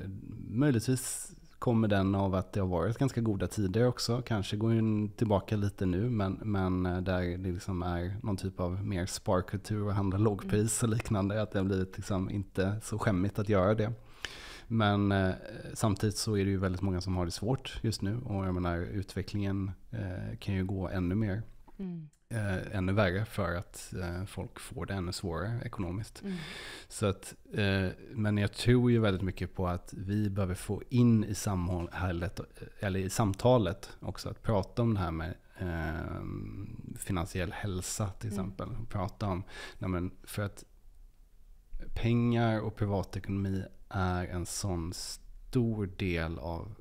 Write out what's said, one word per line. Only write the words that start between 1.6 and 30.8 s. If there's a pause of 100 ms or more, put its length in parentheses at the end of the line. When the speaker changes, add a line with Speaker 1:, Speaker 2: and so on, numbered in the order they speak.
Speaker 1:
den
av
att
det
har
varit
ganska
goda
tider
också.
Kanske
går
den
tillbaka
lite
nu,
men,
men,
eh,
där (180)
det
liksom
är
någon
typ
av
mer
sparkultur
och
handla
lågpris
Speaker 2:
Mm.
Speaker 1:
och
liknande.
Att
det
har
blivit
liksom
inte
så
skämmigt
att
göra
det. (720)
Men,
eh, (400)
samtidigt
så
är
det
ju
väldigt
många
som
har
det
svårt
just
nu.
Och
jag
menar,
utvecklingen, (200)
eh,
kan
ju
gå
ännu
mer, (360)
Speaker 2:
Mm. (200)
Speaker 1:
eh,
ännu
värre
för
att,
eh,
folk
får
det
ännu
svårare
ekonomiskt.
Speaker 2:
Mm. (520)
Speaker 1:
Så
att, (200)
eh, (260)
men
jag
tror
ju
väldigt
mycket
på
att
vi
behöver
få